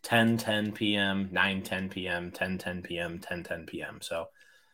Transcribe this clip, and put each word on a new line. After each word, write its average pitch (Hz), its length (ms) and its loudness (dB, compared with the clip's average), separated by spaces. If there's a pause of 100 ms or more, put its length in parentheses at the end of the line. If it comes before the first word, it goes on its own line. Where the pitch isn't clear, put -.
Ten, 117 360 6
ten 107 340 0
P 104 240 2
M, 98 360 2
nine, 95 300 2
ten 92 280 -4
P 90 180 -4
M, 87 240 -2
ten, 92 260 -2
ten 90 240 -4
P 87 160 -6
M, 85 200 -4
ten, 87 260 -8
ten 85 220 -8
P 80 160 -8
M. 76 180 -10
So 82 280 -6 (460)